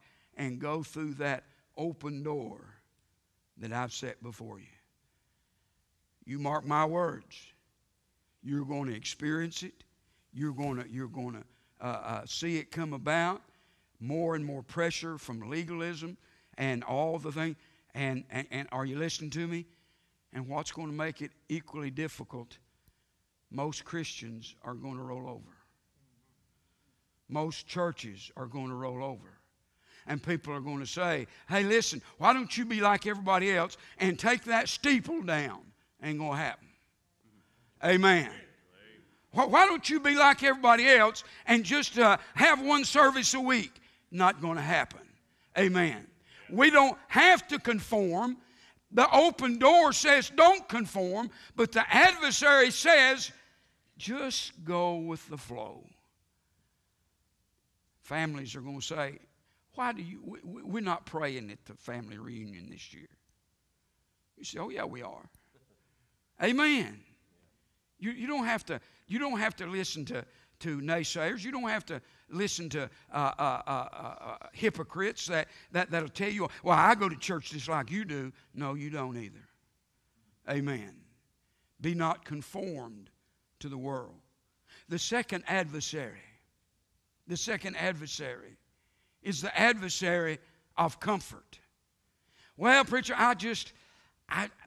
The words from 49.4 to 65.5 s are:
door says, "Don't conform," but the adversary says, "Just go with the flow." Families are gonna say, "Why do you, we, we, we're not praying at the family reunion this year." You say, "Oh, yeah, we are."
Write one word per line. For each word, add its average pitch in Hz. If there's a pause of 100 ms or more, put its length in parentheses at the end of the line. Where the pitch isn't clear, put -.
door 302
says, 285
"Don't 339
conform," 208 (240)
but 233
the 226
adversary 285
says, 269 (680)
"Just 254
go 175
with 165
the 147
flow." 120 (2250)
Families 143
are 143
gonna 139
say, 143 (560)
"Why 247
do 208
you, 180
we, 214
we, 190
we're 196
not 185
praying 135
at 107
the 107
family 113
reunion 110
this -
year." 80 (1300)
You -
say, -
"Oh, 165
yeah, -
we 123
are." - (1120)